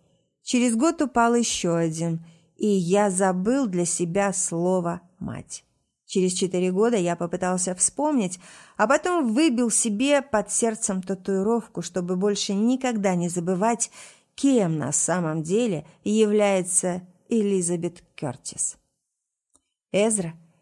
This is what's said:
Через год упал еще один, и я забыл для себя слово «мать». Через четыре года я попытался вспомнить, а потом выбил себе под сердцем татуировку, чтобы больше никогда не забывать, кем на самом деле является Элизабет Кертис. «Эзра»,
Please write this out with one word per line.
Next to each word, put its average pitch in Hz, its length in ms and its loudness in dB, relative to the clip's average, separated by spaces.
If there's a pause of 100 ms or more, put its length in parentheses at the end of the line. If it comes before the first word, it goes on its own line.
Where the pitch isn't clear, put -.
(420)
Через 240 360 0
год 330 240 0
упал 240 340 2
еще 208 400 0
один, 165 500 -2 (300)
и - 120 -2
я 202 420 2
забыл 190 580 0
для 175 160 0
себя 180 480 -2
слово 175 720 -2 (180)
«мать». - 460 -12 (400)
Через 185 280 0
четыре 185 380 0
года 220 240 2
я 175 220 0
попытался 180 580 -4
вспомнить, 254 640 -2 (380)
а 214 100 2
потом 311 460 2
выбил 247 360 2
себе 254 520 2
под 214 300 -2
сердцем 214 500 -2
татуировку, 196 800 -2
чтобы 180 340 -4
больше 202 380 0
никогда 220 640 0
не 175 120 0
забывать, 180 640 -2 (440)
кем 214 420 2
на 143 140 -4
самом 160 500 -2
деле 180 440 -2 (180)
является 202 1000 2 (260)
Элизабет 175 760 -2 (120)
Кертис. - 600 -8 (1120)
«Эзра», 202 440 0 (260)